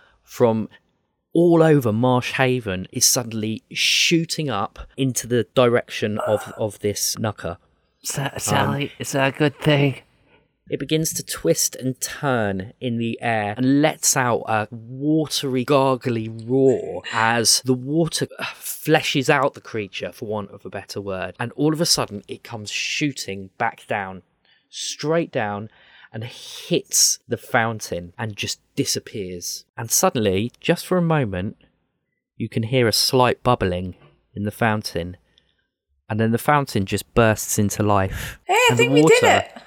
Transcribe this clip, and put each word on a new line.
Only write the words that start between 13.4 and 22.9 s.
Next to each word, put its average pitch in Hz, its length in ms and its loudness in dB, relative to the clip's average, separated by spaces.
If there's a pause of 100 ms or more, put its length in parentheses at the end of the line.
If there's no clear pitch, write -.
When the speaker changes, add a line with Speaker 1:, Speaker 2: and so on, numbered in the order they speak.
Speaker 1:
and 139 280 4
lets - 340 0
out 123 300 2
a 110 240 0
watery, 131 920 -2
gargly 127 640 2
roar 113 760 0 (100)
as 113 500 2
the 127 120 2
water, 147 500 -2 (140)
uh, - 60 -8
fleshes - 840 -2
out 143 240 2
the - 80 -18
creature, 101 500 -8
for - 140 -14
want 104 240 -6
of 101 160 -20
a 95 60 -14
better 101 280 -10
word. 92 400 -6
And 120 120 -6
all 147 200 2
of 156 100 -4
a - 40 2
sudden, 104 420 -2
it - 160 -14
comes 107 280 -12
shooting 98 880 -6